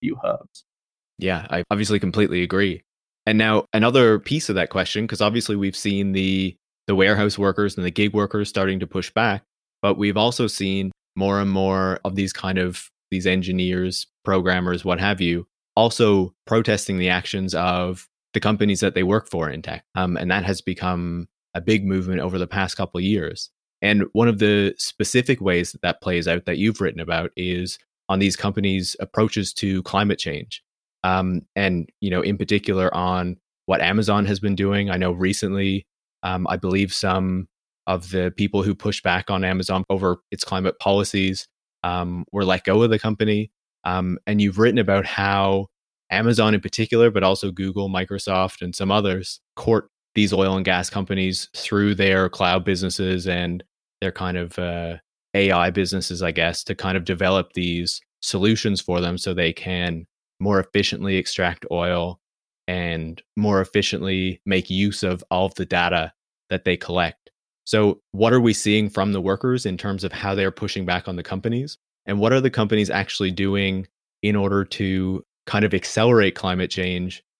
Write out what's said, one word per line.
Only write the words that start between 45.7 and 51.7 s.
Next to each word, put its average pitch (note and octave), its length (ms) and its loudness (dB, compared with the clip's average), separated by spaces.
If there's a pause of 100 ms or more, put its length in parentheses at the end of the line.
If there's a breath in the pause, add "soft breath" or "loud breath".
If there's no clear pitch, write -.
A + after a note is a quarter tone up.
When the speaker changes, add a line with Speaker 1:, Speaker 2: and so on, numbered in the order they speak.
Speaker 2:
Amazon G#2+ 440 4
in G2 60 2
particular, A2+ 500 4
but G2 140 2
also F#2+ 260 2
Google, F#2+ 380 -4
Microsoft, F#2 720 -2
and F2+ 100 -6
some G2 200 -2
others F#2+ 480 0 (160)
court A2+ 320 2 (260)
these G#2 180 4
oil F#2+ 220 4
and F#2+ 100 -2
gas F2+ 240 0
companies F#2+ 680 -2
through G2+ 400 0